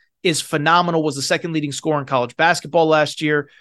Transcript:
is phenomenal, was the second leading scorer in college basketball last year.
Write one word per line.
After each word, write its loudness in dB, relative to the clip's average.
is 0
phenomenal, 2
was -2
the -6
second -2
leading -4
scorer -2
in -8
college -2
basketball 2
last 2
year. 0